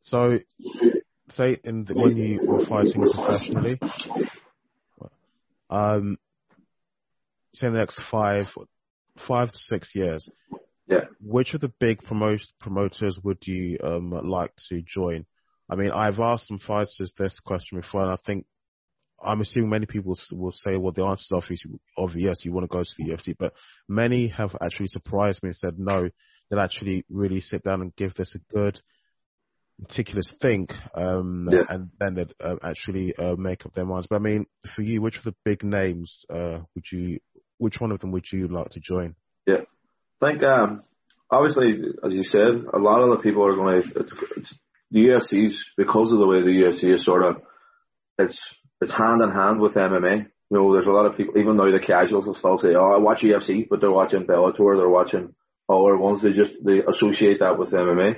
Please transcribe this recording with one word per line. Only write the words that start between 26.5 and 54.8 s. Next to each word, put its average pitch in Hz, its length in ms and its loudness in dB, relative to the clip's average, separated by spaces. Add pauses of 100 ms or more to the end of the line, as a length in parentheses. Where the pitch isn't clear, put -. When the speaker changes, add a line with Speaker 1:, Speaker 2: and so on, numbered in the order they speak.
Speaker 1:
actually 95 500 -4
really 95 300 -4
sit - 240 -10
down 95 160 -2
and 90 160 -10
give 95 200 -6
this - 200 -8
a 85 40 -12 (140)
good, 101 280 -2 (1000)
meticulous 101 500 -8
think," 101 460 -2 (180)
um, 90 560 -4
Speaker 2:
Yeah. 90 200 6
Speaker 1:
and 92 200 -10 (120)
then 98 140 -4
they'd, 87 220 -8
uh, 87 240 -8
actually, 92 540 -6
uh, 87 220 -4
make 92 280 -8
up - 80 -18
their 90 120 -6
minds. 92 220 -6
But 107 100 -2
I - 20 0
mean, 107 260 -2 (300)
for 110 60 -8
you, 107 200 -4
which 113 180 -6
of - 40 -20
the 110 120 -8 (100)
big 104 180 -2
names, 95 640 -4
uh, 82 300 -8 (160)
would - 160 -14
you, 90 280 -8 (400)
which 113 200 -4
one 110 140 -4
of 95 80 -8
them 95 100 -8
would 92 180 -6
you 92 200 -4
like 85 220 -8
to 80 100 -16
join? 87 340 -6 (300)
Speaker 2:
Yeah. 95 160 2 (600)
I 147 100 2
think, 139 120 -2
um, 117 400 2 (480)
obviously, 127 500 4 (220)
as 95 100 -2
you 95 120 -2
said, 117 480 4
a - 40 0
lot 107 260 4
of 123 80 6
the 107 120 2
people 104 220 2
are 98 100 4
gonna, 95 240 2
it's, - 340 -6 (220)
it's - 180 -14 (380)
the 107 80 4
U 123 160 8
F 117 80 2
C's, 104 400 0 (140)
because 107 340 4
of 110 80 4
the 98 80 6
way 92 140 6
the 90 100 4
U 92 160 6
F 87 80 2
C 90 160 2
is 87 120 4
sort 90 200 4
of, 85 180 0 (800)
it's, - 400 -2 (220)
it's - 100 -4
hand 113 300 4
in 107 80 4
hand 101 320 2
with 104 160 2
M 92 160 2
M 90 100 2
A. 95 140 4
You 104 100 -6 (240)
know, 98 220 6
there's 92 140 4
a 98 40 4
lot 104 140 6
of 101 100 2
people, 101 220 -2
even 107 180 4
though 98 160 6
the 95 80 4
casuals 95 460 2
will 101 80 -4
still 92 240 2
say, 87 180 4
"Oh, 95 180 6
I 101 40 6
watch 107 260 2
U 107 100 6
F 101 100 2
C," 107 260 -2
but 101 100 0
they're 101 100 4
watching 95 360 2
Bellator, 92 500 4
they're 92 140 4